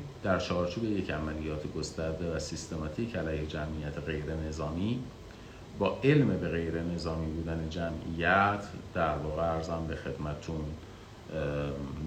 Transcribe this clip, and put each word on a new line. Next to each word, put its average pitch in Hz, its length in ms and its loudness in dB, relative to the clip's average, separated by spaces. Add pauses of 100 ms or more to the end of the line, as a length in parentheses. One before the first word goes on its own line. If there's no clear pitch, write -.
(220)
در 95 160 4
چارچوب 87 460 2
یک 101 260 2
عملیات 78 640 -2
گسترده 82 640 -2
و - 20 2
سیستماتیک 80 800 -2
علیه 78 300 0
جمعیت 78 600 -2
غیر 76 180 -2 (240)
نظامی 82 500 0 (800)
با 98 260 4
علم 139 240 8
به 87 200 2
غیر 82 340 0
نظامی 82 440 0
بودن 80 440 -2
جمعیت، 85 920 4 (320)
در 80 220 2
واقع 78 260 0
عرضم 80 460 0
به 78 80 -2
خدمتون، 76 640 -4 (760)
اه، 71 360 0 (360)